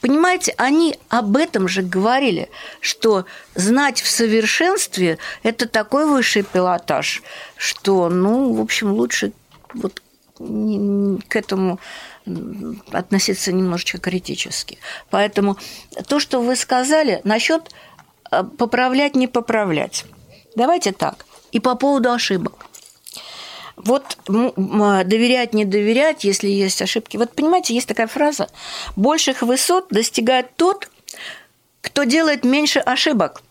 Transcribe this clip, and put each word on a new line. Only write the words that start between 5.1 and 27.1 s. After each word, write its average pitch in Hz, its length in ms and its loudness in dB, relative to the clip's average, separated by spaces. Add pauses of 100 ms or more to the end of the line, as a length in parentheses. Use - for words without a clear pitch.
это 226 240 -2
такой 262 380 0
высший 247 360 2
пилотаж, 180 800 -2 (340)
что, 185 520 0
ну, 220 440 2
в 220 80 0
общем, 220 320 -2
лучше 220 400 -2 (420)
вот 214 280 -8 (380)
не, 202 880 -2
к - 80 -2
этому, 190 420 -2 (480)
м, - 640 -10
относиться 190 600 -2
немножечко 180 460 -2
критически. - 800 -6 (320)
Поэтому 202 460 0 (520)
то, 285 100 0
что 269 220 -2
вы 247 160 0
сказали 262 680 2
насчет, 233 480 0 (640)
э, 185 100 2 (160)
поправлять, 254 560 2
не 254 140 2
поправлять. 220 760 -2 (520)
Давайте 254 360 2
так. - 340 -6 (260)
И 226 80 0
по 254 160 0
поводу 262 340 2
ошибок. 202 540 -2 (1120)
Вот, 269 420 -2 (100)
м, 226 280 2
м, 196 520 2
доверять, 240 460 2
не 208 100 4
доверять, 226 600 2
если 196 240 0
есть 196 340 0
ошибки. 208 340 -4